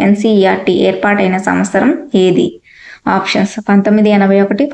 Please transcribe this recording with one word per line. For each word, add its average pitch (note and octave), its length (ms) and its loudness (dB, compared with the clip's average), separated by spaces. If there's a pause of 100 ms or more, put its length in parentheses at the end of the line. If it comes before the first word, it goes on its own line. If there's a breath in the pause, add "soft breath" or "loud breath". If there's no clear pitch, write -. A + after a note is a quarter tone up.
ఎన్సిఈఆర్టీ G3 720 0
ఏర్పాటైన F#3+ 640 0
సంవత్సరం F#3+ 540 -2 (240)
ఏది? F#3 320 2 (720 loud breath)
ఆప్షన్స్ G3 380 -4 (140)
పంతొమ్మిది G#3 420 2
ఎనభై G3 300 2
ఒకటి, G3+ 340 0